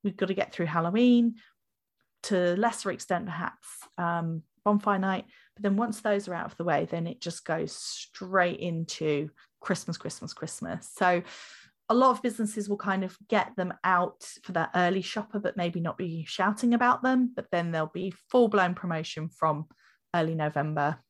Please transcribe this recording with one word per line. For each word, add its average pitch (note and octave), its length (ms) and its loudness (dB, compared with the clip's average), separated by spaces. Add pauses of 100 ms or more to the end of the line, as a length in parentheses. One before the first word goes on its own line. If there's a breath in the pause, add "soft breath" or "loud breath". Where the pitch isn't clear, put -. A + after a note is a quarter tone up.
we've G3 120 -2
got F#3 120 -2
to F#3+ 80 -2
get - 180 -2
through E3+ 140 -2
Halloween, A#3 680 4 (880 loud breath)
to F3 320 2
lesser G#3+ 360 0
extent - 340 -4
perhaps, E3+ 420 -8 (300)
um, E3+ 460 -2 (200)
bonfire G#3 360 4
night, F#3+ 260 -2 (300 soft breath)
but G#3 80 -12
then G3 140 2
once A3 240 -2
those G3+ 260 0
are F3+ 60 -6
out E3+ 120 -6
of - 120 -14
the E3+ 60 -6
way, D#3+ 260 2
then E3 180 -4
it - 120 -10
just - 260 -10
goes D#3+ 260 -4
straight - 880 -2
into D#3 680 -2 (300 soft breath)
Christmas, - 380 -4
Christmas, - 360 -10
Christmas. - 600 -10
So F3+ 300 4 (680 loud breath)
a A3 60 4
lot C4 160 6
of A#3 100 -2
businesses A3 480 -2
will G3+ 80 0
kind F#3+ 260 -2
of F#3 140 -8 (100)
get - 280 0
them F3+ 180 -2 (100)
out F3+ 400 2 (200)
for - 80 -12
that E3 240 0
early F3+ 260 2
shopper, G#3 380 -6
but G#3 180 -4
maybe F3 220 -2
not E3 180 -4
be E3 300 -6
shouting G#3 460 2
about A#3+ 280 4
them, B3+ 340 4
but - 160 -6
then E3+ 200 0
there'll D#3+ 220 -2
be F3+ 200 -4 (160)
full-blown G#3 460 4
promotion E3 540 -6
from D#3 360 0 (480 soft breath)
early E3 220 2
November. D3+ 640 0 (100)